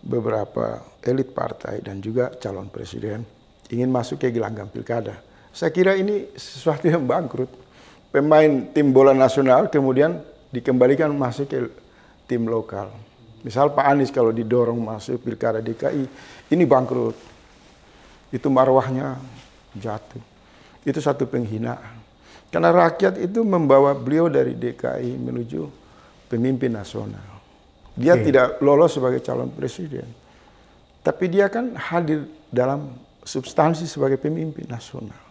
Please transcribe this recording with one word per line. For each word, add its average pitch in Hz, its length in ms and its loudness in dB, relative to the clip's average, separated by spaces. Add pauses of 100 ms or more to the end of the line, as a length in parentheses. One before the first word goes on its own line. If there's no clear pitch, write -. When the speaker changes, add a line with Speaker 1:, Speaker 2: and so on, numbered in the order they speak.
Speaker 1:
beberapa 110 800 -4 (220)
elit 127 320 -4
partai - 480 -8
dan 98 160 -12
juga 113 400 -4
calon 98 320 -10
presiden 110 560 -12 (420)
ingin 123 220 -2
masuk 127 320 -4
ke 127 80 0
gelanggang 107 400 -6
pilkada. 110 480 -8 (340)
Saya 160 220 -4
kira 190 240 4
ini 202 400 -2
sesuatu - 480 -4
yang 156 180 2
bangkrut. 127 460 -4 (580)
Pemain 151 640 4
tim 147 160 4
bola 135 240 8
nasional 135 560 4
kemudian 139 480 2 (320)
dikembalikan 135 640 2
masuk 139 320 -4
ke 131 240 -6 (560)
tim 117 240 -2
lokal. 110 400 -4 (560)
Misal 131 320 2
Pak 135 80 2
Anies 139 240 4
kalau 117 240 2
didorong 117 480 0
masuk 110 400 -8
pilkada 113 400 -4
D 113 160 -8
K 151 160 -2
I, 139 160 -4 (400)
ini 165 160 4
bangkrut. 123 540 2 (1120)
Itu 135 160 -4
marwahnya 131 720 2 (560)
jatuh. 110 480 -12 (640)
Itu 143 160 -4
satu 135 240 0
penghinaan. 117 720 -8 (480)
Karena 170 240 2
rakyat 180 480 4
itu 214 240 -2
membawa 143 480 4
beliau 143 400 0
dari 127 240 0
D 120 160 -6
K 127 320 -6
I 123 80 -6
menuju 123 560 -8 (640)
pemimpin 123 400 0
nasional. 101 640 -12 (600)
Dia 143 160 6
Speaker 2:
Oke. 143 160 2
Speaker 1:
tidak 131 320 4
lolos 143 320 6
sebagai 131 320 0
calon 127 240 -6
presiden. 139 560 -10 (960)
Tapi 185 240 -2
dia 196 240 2
kan 233 240 -4
hadir 156 560 -4 (160)
dalam 131 480 -2 (320)
substansi 156 640 -2
sebagai 135 320 -2
pemimpin 160 480 -6
nasional. 110 480 -14 (120)